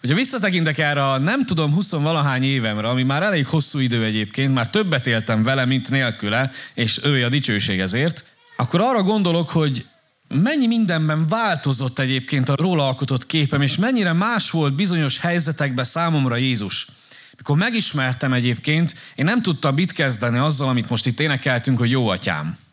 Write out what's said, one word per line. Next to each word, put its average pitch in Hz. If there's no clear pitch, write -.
hogyha 139
visszatekintek 185
erre 147
a, 135
nem 220
tudom, 160
huszonvalahány 147
évemre, 113
ami 127
már 139
elég 185
hosszú 151
idő 120
egyébként, 110
már 117
többet 175
éltem 113
vele, 131
mint 127
nélküle, 123
és 117
ővé 143
a 120
dicsőség 110
ezért, 120
akkor 185
arra 240
gondolok, 180
hogy 147
mennyi 247
mindenben 160
változott 151
egyébként 131
a 139
róla 160
alkotott 131
képem, 143
és 135
mennyire 208
más 208
volt 151
bizonyos 165
helyzetekben 147
számomra 151
Jézus. 120
Mikor -
megismertem 147
egyébként, 127
én 135
nem 226
tudtam 151
mit 180
kezdeni 123
azzal, 143
amit 123
most 120
itt 123
énekeltünk, 131
hogy 117
jó 127
atyám. 85